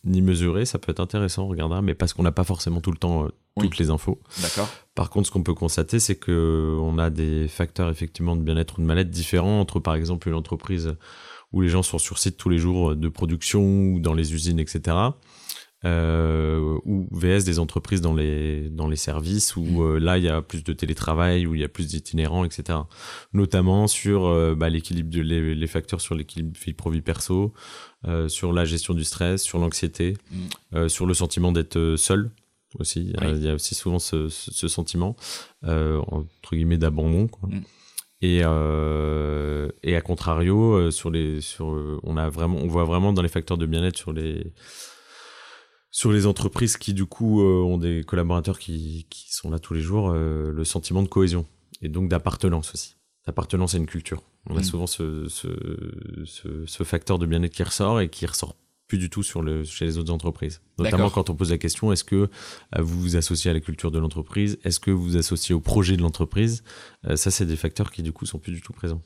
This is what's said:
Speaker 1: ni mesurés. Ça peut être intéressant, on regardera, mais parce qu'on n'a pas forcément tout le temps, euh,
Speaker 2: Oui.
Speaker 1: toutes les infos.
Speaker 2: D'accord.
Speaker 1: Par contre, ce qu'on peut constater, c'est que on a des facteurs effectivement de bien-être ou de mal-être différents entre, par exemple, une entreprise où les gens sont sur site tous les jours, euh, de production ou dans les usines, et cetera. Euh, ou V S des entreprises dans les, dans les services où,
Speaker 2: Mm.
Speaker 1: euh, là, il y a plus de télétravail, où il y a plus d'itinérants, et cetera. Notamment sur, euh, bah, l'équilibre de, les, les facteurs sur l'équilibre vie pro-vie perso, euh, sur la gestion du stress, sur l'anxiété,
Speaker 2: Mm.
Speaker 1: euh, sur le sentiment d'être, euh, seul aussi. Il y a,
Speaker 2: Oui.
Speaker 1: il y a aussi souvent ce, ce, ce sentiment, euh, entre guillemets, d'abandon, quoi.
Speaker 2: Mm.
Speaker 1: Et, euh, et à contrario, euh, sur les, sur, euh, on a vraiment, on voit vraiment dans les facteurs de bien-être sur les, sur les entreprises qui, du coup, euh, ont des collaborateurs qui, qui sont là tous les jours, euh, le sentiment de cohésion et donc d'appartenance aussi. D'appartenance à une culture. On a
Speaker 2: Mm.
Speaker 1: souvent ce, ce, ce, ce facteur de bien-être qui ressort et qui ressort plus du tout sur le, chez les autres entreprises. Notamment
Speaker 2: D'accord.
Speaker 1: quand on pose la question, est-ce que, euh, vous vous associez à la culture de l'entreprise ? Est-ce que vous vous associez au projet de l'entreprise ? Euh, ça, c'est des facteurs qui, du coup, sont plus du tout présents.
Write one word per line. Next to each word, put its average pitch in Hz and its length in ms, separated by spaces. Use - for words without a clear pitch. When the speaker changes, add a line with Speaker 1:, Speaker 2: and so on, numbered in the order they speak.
Speaker 1:
ni 92 180
mesurés. 90 420
Ça - 140
peut - 140
être - 80
intéressant, 95 440
on 98 40
regardera, 85 340
mais 90 120
parce - 200
qu'on 87 80
n'a 85 100
pas 92 120
forcément 85 360
tout 85 120
le 78 40
temps, 85 280
euh, 73 40
Speaker 2:
Oui. 104 100
Speaker 1:
toutes 85 120
les 78 120
infos. 78 300
Speaker 2:
D'accord. 101 280
Speaker 1:
Par 87 160
contre, 101 160
ce - 60
qu'on 92 100
peut 87 120
constater, 85 440
c'est 104 180
que 80 640
on 80 180
a 82 120
des 78 380
facteurs 85 420
effectivement 85 460
de 80 60
bien-être 80 360
ou 85 40
de 82 40
mal-être 85 240
différents 87 500
entre, 90 200
par 80 160
exemple, 82 320
une 82 60
entreprise 82 600
où 95 80
les 90 80
gens 90 140
sont - 160
sur - 200
site - 180
tous - 120
les 87 100
jours, 87 340
euh, 76 40
de 80 120
production 85 540
ou 90 80
dans 80 140
les 80 180
usines, 82 280
et 78 60
cetera. 87 520
Euh, 80 1000
ou 95 260
V 90 160
S 95 160
des 85 140
entreprises 85 420
dans 82 140
les, 76 560
dans 78 180
les 78 80
services 78 580
où, 87 100
Speaker 2:
Mm. 85 180
Speaker 1:
euh, 78 160
là, 87 180
il 90 80
y 82 60
a 80 100
plus 78 240
de 82 80
télétravail, 85 720
où 80 80
il 78 60
y 73 40
a 71 40
plus 82 200
d'itinérants, 80 580
et 80 40
cetera. 78 380
Notamment 98 520
sur, 101 380
euh, 82 300
bah, 80 160
l'équilibre 80 400
de, 82 100
les, 80 340
les 80 120
facteurs 85 340
sur - 140
l'équilibre 80 440
vie 82 140
pro-vie 80 300
perso, 92 500
euh, 82 220
sur 87 260
la 87 100
gestion 82 300
du 80 100
stress, 92 380
sur - 160
l'anxiété, 87 560
Speaker 2:
Mm. 90 60
Speaker 1:
euh, 82 140
sur 90 160
le 92 80
sentiment 87 400
d'être, 82 240
euh, 80 220
seul 101 320
aussi. 85 240
Il 92 80
y 87 60
a, 78 140
Speaker 2:
Oui. 76 60
Speaker 1:
il 76 80
y 78 60
a 76 40
aussi - 200
souvent 87 240
ce, 78 320
ce, - 220
ce - 160
sentiment, 87 480
euh, 78 440
entre 78 480
guillemets, 82 220
d'abandon, 80 500
quoi. 98 220
Speaker 2:
Mm. 95 100
Speaker 1:
Et, 87 200
euh, 76 1300
et 85 140
à 82 40
contrario, 90 760
euh, 85 140
sur 82 200
les, 78 320
sur, 78 320
euh, 76 300
on 78 120
a 80 140
vraiment, 82 260
on 76 120
voit 85 180
vraiment 92 260
dans 92 80
les 87 80
facteurs 85 300
de 82 80
bien-être 85 320
sur 78 160
les, 80 400
sur - 200
les 101 160
entreprises 104 500
qui, - 180
du 98 100
coup, 107 380
euh, 92 200
ont 90 160
des 85 240
collaborateurs 87 560
qui, 80 520
qui - 220
sont - 180
là 80 80
tous 82 160
les 80 80
jours, 95 280
euh, 78 420
le 78 120
sentiment 87 380
de 95 60
cohésion 87 380
et 82 60
donc 87 200
d'appartenance 85 640
aussi. - 220
D'appartenance 87 480
à 87 40
une 80 80
culture. - 360
On 80 80
a 90 40
Speaker 2:
Mm. 95 40
Speaker 1:
souvent 87 220
ce, 78 420
ce, 85 200
ce, 80 420
ce - 160
facteur 87 360
de 85 80
bien-être 85 280
qui - 80
ressort 101 380
et 87 80
qui - 180
ressort - 300
plus 101 120
du 90 100
tout 101 140
sur - 180
le, 78 240
chez 82 220
les 80 100
autres 85 160
entreprises. 78 480
Notamment 170 260
Speaker 2:
D'accord. 101 80
Speaker 1:
quand 92 180
on 82 40
pose 82 160
la 85 60
question, 87 340
est-ce 92 140
que, 98 120
euh, 98 120
vous 85 180
vous 87 160
associez 85 340
à 82 40
la 80 60
culture 80 300
de 78 80
l'entreprise ? 80 640
Est-ce 87 160
que - 120
vous 90 120
vous 87 140
associez 85 380
au 80 60
projet 95 360
de 85 60
l'entreprise ? 101 600
Euh, - 100
ça, - 140
c'est 95 160
des 80 100
facteurs 90 340
qui, - 120
du 80 100
coup, - 140
sont 80 120
plus 87 140
du 85 80
tout - 140
présents. 82 320